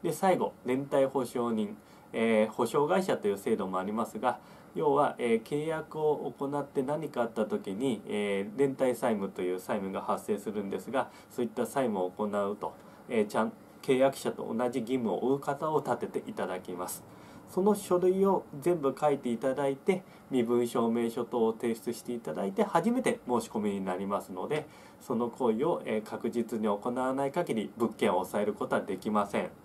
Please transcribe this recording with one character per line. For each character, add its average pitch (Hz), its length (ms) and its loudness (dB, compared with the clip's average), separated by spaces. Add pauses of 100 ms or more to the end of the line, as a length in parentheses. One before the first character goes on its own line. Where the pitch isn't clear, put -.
で、 170 100 0
最 180 260 4
後、 - 160 -2 (100)
連 131 260 0
帯 139 140 6
保 135 220 0
証 120 260 -2
人、 107 240 -2 (360)
え 113 380 4
ー、 - 20 -14
保 120 140 2
証 147 220 2
会 185 140 4
社 135 160 0
と 104 100 0
い 101 40 2
う 98 60 -2
制 113 180 2
度 98 100 -2
も 92 120 -2
あ 92 60 -2
り 104 80 -4
ま 110 140 -2
す - 120 -10
が、 120 200 0 (360)
要 151 200 2
は、 143 240 4
え 117 160 2
ー、 113 80 2
契 147 240 -4
約 156 320 -6
を 147 400 0
行 139 80 -4
っ 143 180 -2
て 139 180 -2
何 147 280 -2
か 120 120 -2
あ 117 40 2
っ 110 60 -6
た 110 120 0
時 104 300 -4
に、 113 320 0
え 101 480 -2
ー、 - 40 -8
連 135 220 2
帯 127 140 2
債 117 200 0
務 98 140 -2
と 95 140 -6
い 90 120 0
う 90 60 -4
債 113 160 -4
務 95 160 -4
が 101 80 -4
発 98 240 -4
生 104 140 -2
す 110 120 -6
る 104 120 -4
ん 98 80 -6
で 98 100 -4
す - 100 -12
が、 90 200 -2 (200)
そ 123 120 -4
う - 20 2
い 113 40 -2
っ - 20 -4
た 117 160 -2
債 131 220 0
務 98 140 0
を 90 80 -2
行 107 140 -4
う 101 320 -2
と、 80 160 -8 (360)
え 113 140 2
ー、 101 40 2
ち 120 100 -6
ゃ 110 80 2
ん-、 113 80 -4 (300)
契 127 160 4
約 135 180 4
者 117 160 -2
と 110 220 -6
同 120 160 0
じ 127 100 -2
義 120 160 -2
務 113 140 0
を 104 160 0
負 135 100 4
う 139 40 -4
方 156 300 -2
を 151 100 4
立 110 280 -2
て - 120 -4
て - 100 -12
い - 20 -10
た 98 140 -4
だ - 140 -6
き 92 120 -12
ま 90 160 -6
す。 - 140 -10 (480)
そ 180 100 -2
の 202 140 6
書 185 240 2
類 185 280 4
を 185 180 4 (160)
全 175 200 2
部 135 180 2
書 151 120 4
い 135 80 2
て 120 120 -2
い 113 60 0
た 131 180 0
だ 139 140 0
い 135 80 0
て、 190 260 0 (280)
身 123 140 4
分 120 240 4
証 117 220 2
明 117 200 2
書 120 140 -2
等 117 200 2
を 113 80 4
提 113 220 -2
出 113 180 -6
し - 80 -8
て 120 140 -6
い 120 60 -6
た - 120 -6
だ 196 140 -2
い 196 60 -2
て、 220 100 2
初 196 300 2
め 262 100 0
て 233 160 0 (100)
申 240 120 4
し - 100 -10
込 113 80 -4
み 104 140 0
に 98 120 -4
な 92 120 -2
り 98 100 -4
ま 98 160 0
す 98 100 -14
の 90 140 -6
で、 151 200 -2 (340)
そ 120 160 -4
の 117 120 0
行 117 240 2
為 117 120 2
を、 170 200 0
え 110 140 0
ー、 107 40 -2
確 113 280 -4
実 113 280 -2
に 107 100 0
行 101 100 2
わ 131 340 -2
な 139 140 0
い 135 60 -2
限 - 220 0
り、 107 220 -2
物 110 140 2
件 104 240 2
を 90 60 4
押 92 100 -6
さ 107 100 0
え 104 60 2
る 104 80 0
こ 127 140 -4
と - 80 2
は 101 60 2
で 95 140 -4
き 107 140 -4
ま 104 160 2
せ 110 140 -2
ん。 90 100 -4 (140)